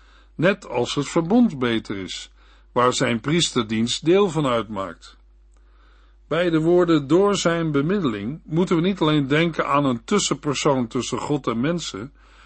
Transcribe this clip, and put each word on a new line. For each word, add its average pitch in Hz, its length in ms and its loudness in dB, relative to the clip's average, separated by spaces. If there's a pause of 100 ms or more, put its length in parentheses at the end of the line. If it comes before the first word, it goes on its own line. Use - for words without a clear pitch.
(360)
net 190 320 0
als 123 280 -2
het 143 120 -2
verbond 175 520 2
beter 113 380 -2
is, - 340 -12 (400)
waar 123 220 4
zijn 117 260 0
priesterdienst 117 840 -2
deel 190 240 4
van 151 160 -2
uitmaakt. 104 720 -6 (1080)
Bij 170 220 0
de 160 100 2
woorden 165 480 4
"door 190 280 4
zijn 170 360 0
bemiddeling" 143 720 -2
moeten 165 320 0
we 160 60 2
niet 185 180 0
alleen 151 280 2
denken 156 400 0
aan 143 180 2
een 123 180 -2
tussenpersoon 143 840 0
tussen 120 320 -4
God 139 280 -4
en 117 120 -2
mensen, 143 540 -4 (320)